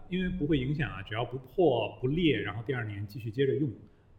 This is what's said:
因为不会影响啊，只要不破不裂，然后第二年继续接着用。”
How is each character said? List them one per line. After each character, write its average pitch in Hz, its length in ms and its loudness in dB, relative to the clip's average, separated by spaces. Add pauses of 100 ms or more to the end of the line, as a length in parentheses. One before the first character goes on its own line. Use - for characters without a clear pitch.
因 185 140 -2
为 185 60 0
不 185 180 -2
会 151 120 4
影 131 160 0
响 135 160 -2
啊， 95 120 -8
只 104 120 -8
要 117 100 0
不 127 140 -8
破 120 640 2
不 127 80 0
裂， 147 320 2
然 98 160 -6
后 117 100 -6
第 139 80 -2
二 120 100 -2
年 104 220 -6
继 101 140 -12
续 113 100 -6
接 135 160 2
着 135 100 2
用。” 139 140 0 (480)